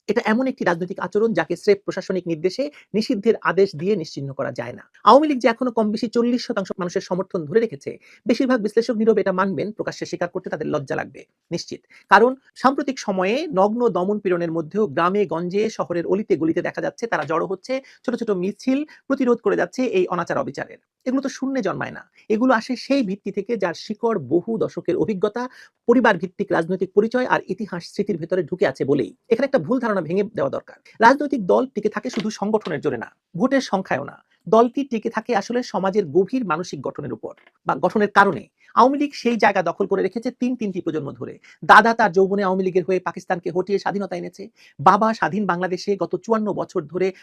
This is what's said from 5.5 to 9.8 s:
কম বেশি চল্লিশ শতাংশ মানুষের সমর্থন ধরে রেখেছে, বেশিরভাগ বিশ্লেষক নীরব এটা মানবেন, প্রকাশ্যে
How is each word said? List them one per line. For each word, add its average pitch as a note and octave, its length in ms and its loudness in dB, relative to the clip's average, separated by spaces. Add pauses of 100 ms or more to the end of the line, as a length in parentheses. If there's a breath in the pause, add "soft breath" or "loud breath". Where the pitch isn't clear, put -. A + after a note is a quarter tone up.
কম G#3+ 200 0
বেশি A3+ 160 -4
চল্লিশ A#3+ 380 0
শতাংশ G3+ 320 -4
মানুষের F#3 240 -2
সমর্থন F#3 440 -4
ধরে F3 140 2
রেখেছে, - 380 -4 (300 soft breath)
বেশিরভাগ B3+ 340 2
বিশ্লেষক A3 380 0
নীরব A3 180 4
এটা F#3+ 140 2
মানবেন, F#3+ 400 0
প্রকাশ্যে - 340 -8